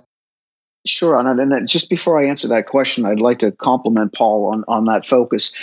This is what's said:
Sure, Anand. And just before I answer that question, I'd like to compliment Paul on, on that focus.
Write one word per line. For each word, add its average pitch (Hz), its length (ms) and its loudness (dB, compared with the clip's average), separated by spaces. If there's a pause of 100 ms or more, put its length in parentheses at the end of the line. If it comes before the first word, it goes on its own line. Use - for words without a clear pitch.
(880)
Sure, 170 260 0
Anand. 123 260 2
And 135 300 0
just - 220 -2
before 165 280 0
I 143 80 2
answer 139 200 -4
that 113 180 0
question, 127 400 -2
I'd 107 140 0
like 120 200 2
to 107 120 2
compliment 113 640 0
Paul 107 340 0
on, 107 200 -4
on 113 180 0
that 110 200 0
focus. 123 580 0